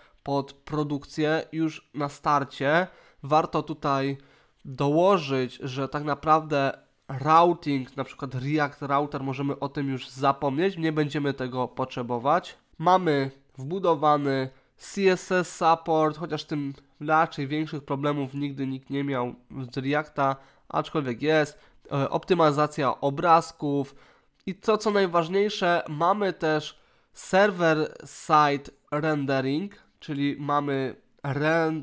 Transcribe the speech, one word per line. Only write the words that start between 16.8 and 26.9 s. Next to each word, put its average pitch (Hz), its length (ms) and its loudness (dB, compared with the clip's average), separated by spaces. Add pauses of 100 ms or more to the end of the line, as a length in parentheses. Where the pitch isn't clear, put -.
raczej 156 460 0
większych 151 380 -6
problemów 139 500 -2
nigdy 139 320 -4
nikt 131 240 -8
nie 139 140 -2
miał 123 300 -2 (380)
z - 40 -12
Reacta, 139 600 -2 (320)
aczkolwiek 135 540 -4
jest. 151 360 0 (340)
E, 139 180 -2
optymalizacja 151 880 2
obrazków 143 920 2 (520)
i 185 80 -6
to, 214 240 0
co 214 120 0
najważniejsze, 185 960 2
mamy 180 440 0
też 156 480 -2 (340)